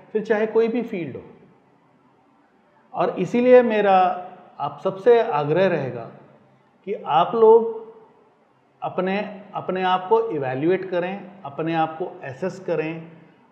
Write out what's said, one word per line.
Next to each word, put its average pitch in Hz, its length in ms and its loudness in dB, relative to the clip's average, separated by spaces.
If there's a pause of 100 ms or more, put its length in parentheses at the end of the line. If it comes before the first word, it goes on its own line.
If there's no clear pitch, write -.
(120)
फिर 214 120 -4
चाहे 214 220 0
कोई 226 220 0
भी 233 140 -4
field 165 340 -8
हो। 95 60 -14 (1700)
और 175 160 -2
इसीलिए 247 520 6
मेरा 202 640 2 (340)
आप 139 240 -8
सबसे 226 380 4
आग्रह 156 440 0
रहेगा 127 440 -4 (760)
कि 196 100 -8
आप 165 400 0
लोग 226 440 6 (1040)
अपने, 190 600 -6 (120)
अपने 185 280 -6
आप 208 260 -2
को 226 220 2
evaluate 156 600 -2
करें, 185 540 -8
अपने 160 300 -6
आप 160 240 -2
को - 260 -10
assess 180 360 -10
करें, 165 520 -6 (400)